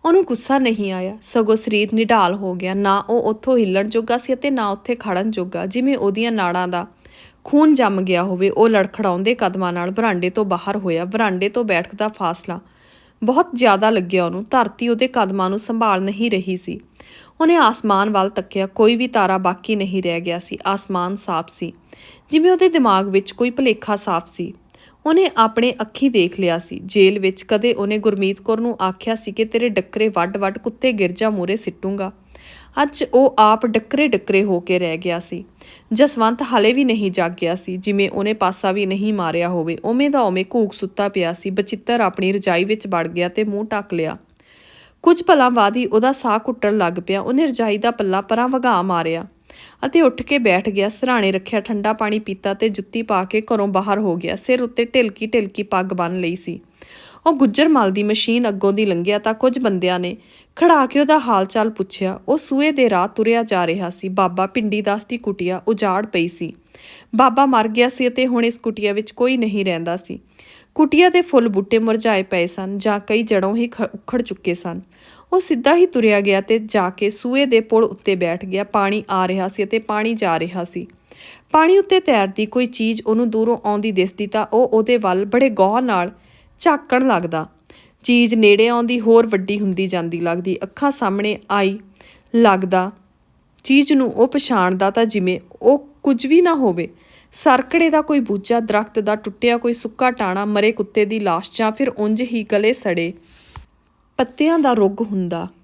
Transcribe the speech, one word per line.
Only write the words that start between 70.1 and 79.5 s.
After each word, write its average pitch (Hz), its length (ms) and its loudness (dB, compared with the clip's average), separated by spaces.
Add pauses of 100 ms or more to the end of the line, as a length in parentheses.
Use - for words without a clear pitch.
ਕੁਟੀਆ 311 340 6
ਦੇ 359 120 4
ਫੁੱਲ 247 280 2
ਬੂਟੇ 196 300 0
ਮੁਰਝਾਏ 220 440 0
ਪਏ 180 240 -2
ਸਨ 190 300 -8
ਜਾਂ 208 300 -2
ਕਈ 220 160 0
ਜੜ੍ਹੋਂ 202 320 0
ਹੀ 240 120 -2
ਖ-, 226 260 -6
ਉਖੜ 240 280 -6
ਚੁੱਕੇ 185 320 -6
ਸਨ। 175 280 -8 (520)
ਉਹ 370 60 4
ਸਿੱਧਾ 302 360 2
ਹੀ 359 100 6
ਤੁਰਿਆ 220 360 2
ਗਿਆ 196 200 2
ਤੇ 220 180 0
ਜਾ 214 300 -2
ਕੇ 196 200 -4
ਸੂਏ 262 360 0
ਦੇ 240 140 2
ਪੁਲ 220 240 2
ਉੱਤੇ 196 320 -2
ਬੈਠ 180 300 -4
ਗਿਆ। 190 180 -4
ਪਾਣੀ 202 460 -2
ਆ 185 180 0
ਰਿਹਾ 190 200 -2
ਸੀ 196 160 -6